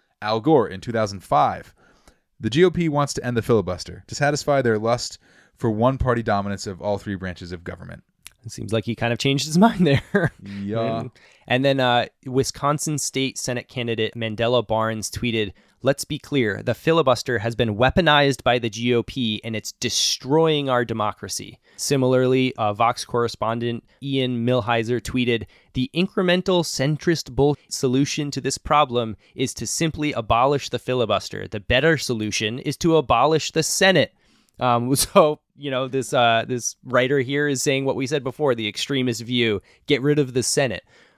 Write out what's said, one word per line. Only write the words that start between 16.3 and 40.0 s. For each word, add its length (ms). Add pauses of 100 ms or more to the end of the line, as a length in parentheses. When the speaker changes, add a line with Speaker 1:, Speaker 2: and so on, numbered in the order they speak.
Speaker 2:
the 120
filibuster 680
has 160
been 220
weaponized 680
by 160
the 100
G 240
O 100
P 400
and 120
it's 160
destroying 1000
our 140
democracy." 760 (180)
Similarly, 800
uh, 160
Vox 320
correspondent 800 (200)
Ian 420
Millhiser 540
tweeted, 460 (280)
"The 220
incremental 680
centrist 680
bull 220 (140)
solution 600
to 100
this 160
problem 580 (200)
is 180
to 140
simply 440
abolish 580
the 100
filibuster. 680
The 140
better 360
solution 600
is 180
to 200
abolish 540
the 120
Senate." 500 (460)
Um, 360
<laughs> 100
so, 340 (160)
you 160
know, 160
this, 260
uh, 340
this 360
writer 360
here 280
is 140
saying 240
what 100
we 120
said 160
before, 320
the 120
extremist 540
view, 400 (240)
get 160